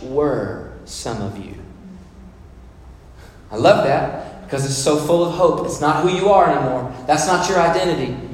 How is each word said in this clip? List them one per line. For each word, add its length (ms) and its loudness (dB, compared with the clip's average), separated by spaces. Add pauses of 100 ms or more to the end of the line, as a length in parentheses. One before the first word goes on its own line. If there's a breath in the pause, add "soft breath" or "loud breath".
were 680 -2 (140)
some 380 -8
of 160 -8
you." 160 -14 (2000 loud breath)
I 60 -10
love 280 6
that 640 -2
because 180 -2
it's 100 -2
so 220 2
full 280 2
of 100 -2
hope. 300 2
It's 160 -6
not 220 2
who 80 4
you 200 2
are 200 6
anymore. 420 -2 (140 loud breath)
That's 200 2
not 220 2
your 100 2
identity. 580 0 (180)